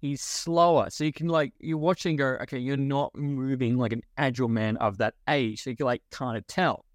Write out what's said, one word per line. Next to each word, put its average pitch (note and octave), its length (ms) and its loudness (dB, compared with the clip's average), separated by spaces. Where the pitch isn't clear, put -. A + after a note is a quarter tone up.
he's C#3+ 200 -4
slower. E3+ 680 4
So - 120 -4
you D3+ 80 2
can, E3 180 -4
like, D#3 300 2
you D#3 200 -4
watch F3 260 0
and E3 100 2
go, C3+ 280 0
"Okay, C3 160 -8
you're C3 180 -2
not C#3 380 0
moving C3 600 0
like A#2 140 0
an A#2 120 -4
agile B2+ 320 0
man A2 280 0
of G#2 220 0
that A2+ 160 0
age." A#2+ 360 0
So C3 80 -8
you A#2+ 40 -6
can, C3+ 120 -2
like, B2 240 -2
kinda A#2 320 -4
tell. E3 500 -2